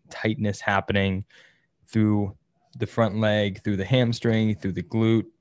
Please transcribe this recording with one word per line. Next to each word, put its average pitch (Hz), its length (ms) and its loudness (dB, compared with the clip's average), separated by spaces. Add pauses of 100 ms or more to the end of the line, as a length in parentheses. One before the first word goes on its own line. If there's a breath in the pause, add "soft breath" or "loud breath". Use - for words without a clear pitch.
tightness 107 500 -4
happening 98 640 0 (640 soft breath)
through 104 480 0 (420)
the 107 100 -6
front 110 340 0
leg, 104 420 0
through 104 140 -2
the 95 80 -4
hamstring, 117 720 2
through 98 180 -4
the 90 100 -6
glute, 113 440 0 (140)